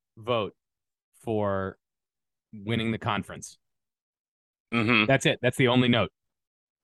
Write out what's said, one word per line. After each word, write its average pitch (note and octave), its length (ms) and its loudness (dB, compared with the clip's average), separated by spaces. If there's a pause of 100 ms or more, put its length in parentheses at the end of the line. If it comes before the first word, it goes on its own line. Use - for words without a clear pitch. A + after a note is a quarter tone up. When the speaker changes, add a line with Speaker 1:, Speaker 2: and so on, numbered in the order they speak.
(160)
Speaker 1:
vote A2 380 -4 (720)
for G2+ 520 -2 (760)
winning A2+ 360 -4
the A2 60 -2
conference. F#2+ 640 -6 (1120)
Speaker 2:
Mm-hmm. A#2 320 2
Speaker 1:
That's C3+ 220 2
it. B2+ 160 0
That's B2 160 0
the C3 100 4
only B2 200 4
note. A#2 220 2 (720)